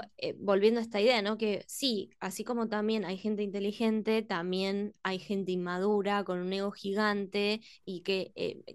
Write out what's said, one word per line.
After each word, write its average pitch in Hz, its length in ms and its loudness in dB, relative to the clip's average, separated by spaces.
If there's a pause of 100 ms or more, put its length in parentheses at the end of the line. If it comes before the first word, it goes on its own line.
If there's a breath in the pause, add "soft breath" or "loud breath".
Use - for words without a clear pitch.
(180)
eh, - 200 -4
volviendo 202 420 4
a 226 40 -2
esta 220 180 -2
idea, 233 200 6
¿no? 214 160 0
Que 214 300 -2
sí, 233 520 -2
así 196 240 -6
como 233 240 -2
también 214 380 0
hay 185 120 -4
gente 208 260 -2
inteligente, 214 800 0
también 196 720 -2 (100)
hay 185 160 -2
gente 190 320 -2
inmadura, 190 720 2
con 180 160 -2
un 180 140 -2
ego 196 180 -2
gigante, 202 920 0 (240 loud breath)
y 180 160 -8
que, 190 340 -2
eh, - 280 -4 (120)